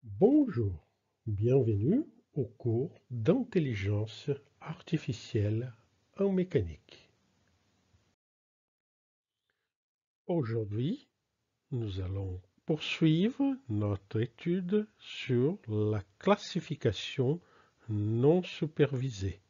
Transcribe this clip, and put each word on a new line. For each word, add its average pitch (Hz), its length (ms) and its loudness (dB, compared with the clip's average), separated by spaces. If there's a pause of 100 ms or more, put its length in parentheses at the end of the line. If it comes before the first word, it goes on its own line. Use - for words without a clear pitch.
(180)
Bonjour, 185 540 4 (540)
bienvenue 113 760 2 (300)
au 135 140 -2
cours 120 480 -2 (160)
d'intelligence 117 1200 -2 (320)
artificielle 117 1120 -4 (420)
en 196 160 0
mécanique. 156 800 -2 (3250)
Aujourd'hui, 117 800 -2 (640)
nous 107 300 -4
allons 92 400 -6 (240)
poursuivre 165 800 2 (240)
notre 104 540 0
étude 185 640 -2 (120)
sur 131 600 0 (100)
la 107 340 0 (160)
classification 147 1200 0 (520)
non 117 520 2
supervisée. 131 1080 -2